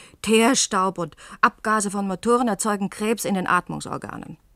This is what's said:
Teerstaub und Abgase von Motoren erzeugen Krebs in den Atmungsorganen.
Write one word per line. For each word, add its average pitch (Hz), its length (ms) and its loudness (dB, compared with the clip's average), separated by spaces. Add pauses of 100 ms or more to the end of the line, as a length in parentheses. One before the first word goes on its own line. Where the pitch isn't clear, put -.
(220)
Teerstaub 220 760 2
und 165 180 -6 (260)
Abgase 214 500 0
von 196 160 -4
Motoren 233 400 2
erzeugen 202 420 0
Krebs 214 360 -2
in 202 100 0
den 185 120 -2
Atmungsorganen. - 920 -4 (180)